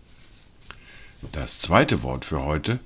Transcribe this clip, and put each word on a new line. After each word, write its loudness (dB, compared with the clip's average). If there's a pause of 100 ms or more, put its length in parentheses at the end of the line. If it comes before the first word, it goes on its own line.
(1300)
Das -6
zweite 4
Wort -4
für -2
heute 0